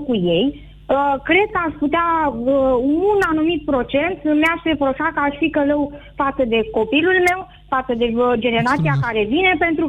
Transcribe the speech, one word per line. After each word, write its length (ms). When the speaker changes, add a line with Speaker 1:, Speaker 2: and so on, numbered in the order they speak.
Speaker 1:
cu 60
ei, 80
uh, 600
cred 260
că 120
aș 60
putea, 220
uh, 460
un 80
anumit 280
procent 440
mi-aș 180
reproșa 440
că 140
aș 140
fi 60
călău 240
față 200
de 60
copilul 400
meu, 120
față 260
de, 140
uh, 180
generația 500
Speaker 2:
Mulțumesc. 120
Speaker 1:
care 160
vine, 180
pentru 220